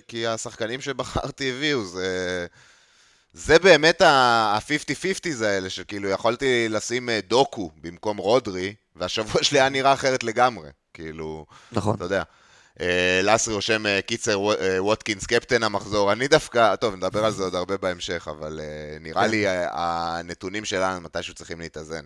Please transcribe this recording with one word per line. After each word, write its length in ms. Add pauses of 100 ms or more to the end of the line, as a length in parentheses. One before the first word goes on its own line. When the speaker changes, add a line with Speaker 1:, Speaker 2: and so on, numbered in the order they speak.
Speaker 1:
כי 200
השחקנים 540
שבחרתי 680
הביאו, 340
זה, 600 (880)
זה 260
באמת 420
ה-, 560
ה-fifty 360 (100)
fifties 400
האלה, 260
שכאילו 400
יכולתי 600
לשים, 400
אה, 180
דוקו 440 (100)
במקום 360
רודרי, 560 (220)
והשבוע 480
שלי 160
היה 100
נראה 240
אחרת 300
לגמרי, 460 (240)
כאילו, 520 (260)
Speaker 2:
נכון. 240
Speaker 1:
אתה 80
יודע. 200 (580)
אה, 420
לסרי 300
רושם, 320
אה, 160
"קיצר, 380
ו-, 220
אה, 220
ווטקינס 420
קפטן 380
המחזור". 480
אני 160
דווקא, 480
טוב, 200
נדבר 300
על 60
זה 120
עוד 120
הרבה 220
בהמשך, 540
אבל, 320
אה, 360
נראה 240
Speaker 2:
כן. 60
Speaker 1:
לי, 180
אה, 200 (520)
הנתונים 460
שלנו 360
מתישהו 320
צריכים 260
להתאזן, 460